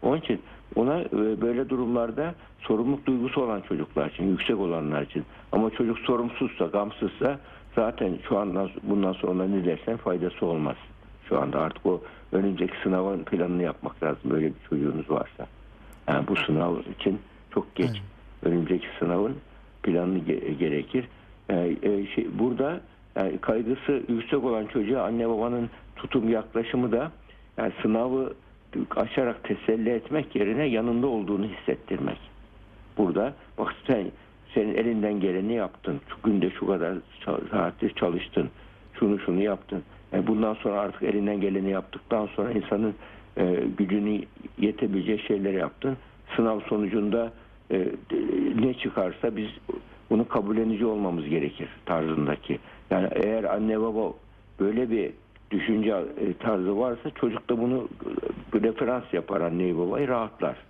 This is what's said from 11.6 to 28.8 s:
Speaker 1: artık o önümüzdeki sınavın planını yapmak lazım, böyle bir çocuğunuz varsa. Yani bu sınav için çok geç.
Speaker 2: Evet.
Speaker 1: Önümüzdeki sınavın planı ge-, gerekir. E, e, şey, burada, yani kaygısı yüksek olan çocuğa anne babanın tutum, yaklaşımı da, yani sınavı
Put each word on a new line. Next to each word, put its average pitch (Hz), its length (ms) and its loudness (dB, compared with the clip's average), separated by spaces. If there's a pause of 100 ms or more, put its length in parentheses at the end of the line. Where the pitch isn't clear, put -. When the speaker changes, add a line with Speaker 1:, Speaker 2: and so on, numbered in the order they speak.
Speaker 1:
artık 78 260 -2
o 92 160 2 (300)
önümüzdeki 92 420 2 (100)
sınavın 92 400 2
planını 90 400 2
yapmak - 400 -4
lazım, 73 280 0
böyle 78 140 4
bir - 240 -4
çocuğunuz 73 420 0
varsa. - 360 -2 (600)
Yani 71 200 2
bu 101 80 2
sınav 85 400 2 (240)
için - 200 2 (340)
çok - 220 -2
geç. 95 140 2
Speaker 2:
Evet. 104 120 -6 (420)
Speaker 1:
Önümüzdeki 85 440 2 (120)
sınavın 95 360 2 (480)
planı 90 340 2
ge-, - 360 0
gerekir. 76 520 0 (440)
E, 87 340 2
e, 101 240 2
şey, - 200 -2 (120)
burada, 131 420 2 (340)
yani 95 220 0
kaygısı 123 680 0
yüksek 117 360 0
olan 113 220 0
çocuğa 110 380 0
anne 117 260 0
babanın 117 400 0 (260)
tutum, 113 340 0
yaklaşımı 117 640 0
da, 135 200 0 (460)
yani 110 240 -2
sınavı 127 520 2 (640)